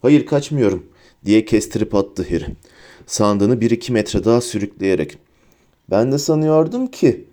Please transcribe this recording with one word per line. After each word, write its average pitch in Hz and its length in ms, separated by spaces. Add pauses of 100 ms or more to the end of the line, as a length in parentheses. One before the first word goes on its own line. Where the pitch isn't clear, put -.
"Hayır, 147 240
kaçmıyorum," 139 600 (380)
diye 110 200
kestirip 107 500
attı 98 360
Harry. 82 160 (600)
Sandığını 104 540
bir 113 100
iki 113 220
metre 107 320
daha 117 160
sürükleyerek. 98 800 (720)
"Ben 117 220
de 143 60
sanıyordum 156 680
ki" - 460